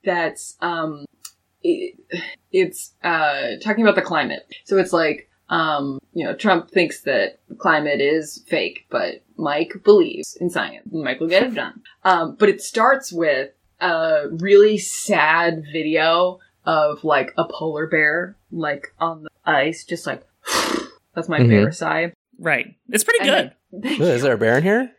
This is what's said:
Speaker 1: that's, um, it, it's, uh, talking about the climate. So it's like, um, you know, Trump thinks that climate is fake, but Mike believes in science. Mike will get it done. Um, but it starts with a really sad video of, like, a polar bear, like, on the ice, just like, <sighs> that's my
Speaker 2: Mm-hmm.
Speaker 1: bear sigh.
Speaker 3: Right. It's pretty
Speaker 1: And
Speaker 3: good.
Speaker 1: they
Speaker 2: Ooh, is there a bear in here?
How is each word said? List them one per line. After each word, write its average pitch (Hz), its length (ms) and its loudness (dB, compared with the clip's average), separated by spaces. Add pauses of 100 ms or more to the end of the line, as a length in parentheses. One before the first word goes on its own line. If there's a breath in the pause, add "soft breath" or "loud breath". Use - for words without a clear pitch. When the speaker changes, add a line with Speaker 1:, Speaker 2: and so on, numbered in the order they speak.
Speaker 1:
that's, 175 560 -4
um, 160 440 -6 (580)
it, - 360 -2 (540 loud breath)
it's, - 500 -2
uh, 147 600 -2
talking 214 220 0
about 202 120 6
the 185 60 -2
climate. 147 440 -4 (180 loud breath)
So 196 140 0
it's 185 140 0
like, 165 360 -2 (200)
um, 147 500 -4 (140)
you 165 120 -6
know, - 100 -4
Trump 180 360 0
thinks - 320 0
that 120 380 -2 (180)
climate 147 420 0
is 151 480 -2
fake, 110 420 -4
but 90 340 -4 (120)
Mike 151 360 -4 (120)
believes 190 560 4
in 175 100 -4
science. - 420 -8
Mike 135 280 -6
will 165 80 -2
get 185 140 4
it 247 120 -2
done. - 280 -10 (220 loud breath)
Um, 165 340 2
but 214 100 6
it 196 140 0
starts 262 500 0
with 147 380 -2 (300)
a 160 500 0
really 202 480 6
sad 165 920 0
video 160 680 0 (260 soft breath)
of, 151 400 0
like, 139 320 2
a 165 120 0
polar 156 400 -6
bear, 165 480 0 (160)
like, 151 460 -8
on 160 260 -6
the 156 60 -18 (140)
ice, 156 400 0
just - 220 -10
like, 135 160 -10 (240)
<sighs> - 680 -6
that's 170 140 -8
my 156 120 0
Speaker 2:
Mm-hmm. 120 80 6
Speaker 1:
bear 110 240 4
sigh. 165 400 -4 (260)
Speaker 3:
Right. 160 380 -4 (140)
It's 214 140 0
pretty 440 240 2
Speaker 1:
And 139 240 0 (200)
Speaker 3:
good. 208 100 -16
Speaker 1:
they 285 120 -4 (100)
Speaker 2:
Ooh, 180 40 4
is 123 140 2
there 135 120 2
a 107 40 -4
bear 113 200 4
in 151 40 2
here? 233 360 0